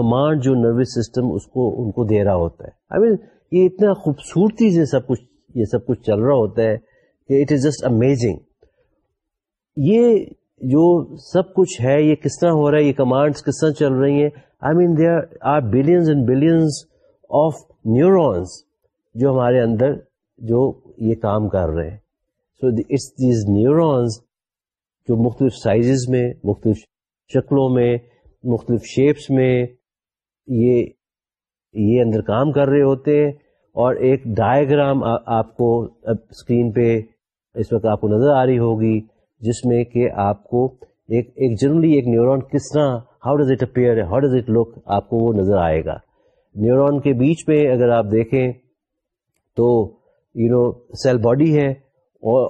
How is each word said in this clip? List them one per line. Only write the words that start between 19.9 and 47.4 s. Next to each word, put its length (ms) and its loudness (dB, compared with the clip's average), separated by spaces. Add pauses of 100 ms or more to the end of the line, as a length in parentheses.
جو 220 -2 (360)
یہ 180 -2
کام 340 -2
کر 200 -2
رہے 220 -6
ہیں۔ 80 -18 (640)
So, 80 0
the, 140 -2 (100)
it's 140 -4 (140)
these 180 2 (160)
neurons 520 2 (1000)
جو 160 0
مختلف 280 -2 (100)
سائزز 460 0
میں، 240 -2 (120)
مختلف 320 -2 (580)
شکلوں 340 0
میں، 300 0 (460)
مختلف 400 -2
شیپس 460 -2
میں 360 0 (800)
یہ، 380 0 (880)
یہ 300 0
اندر 180 -2
کام 320 -2
کر 160 0
رہے 140 2
ہوتے 420 0
ہیں۔ 60 -2 (420)
اور 220 0
ایک 300 0
ڈائیگرام 800 0
آ-، 220 -2
آپ 300 -4
کو 120 0 (140)
اب 340 -6 (140)
اسکرین 420 -2
پہ 260 0 (560)
اس 180 -4
وقت 140 -2
آپ 140 0
کو 80 -2
نظر 220 2
آ 160 2
رہی 120 0
ہوگی، 420 0 (400)
جس 240 -6
میں 200 0
کہ 280 -2
آپ 320 -4
کو 220 -2 (420)
ایک، 280 -2
ایک 160 -2 (120)
generally 300 2
ایک 120 0
نیورون 340 2
کس 320 -6
طرح، 160 0 (380)
how 140 0
does 100 0
it 160 0
appear, 260 0 (140)
how 180 -2
does 100 0
it 220 -2
look، 160 0 (140)
آپ 220 -4
کو 80 -4
وہ 180 0
نظر 240 0
آئے 260 0
گا۔ 120 -6 (580)
نیورون 460 0
کے 120 0
بیچ 360 -2